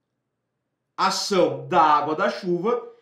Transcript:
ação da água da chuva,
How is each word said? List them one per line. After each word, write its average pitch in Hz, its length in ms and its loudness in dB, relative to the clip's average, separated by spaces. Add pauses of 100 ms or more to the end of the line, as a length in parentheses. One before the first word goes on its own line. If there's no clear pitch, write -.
(960)
ação 170 680 0
da 160 140 2
água 151 340 2
da 196 140 -2
chuva, 196 520 -4 (200)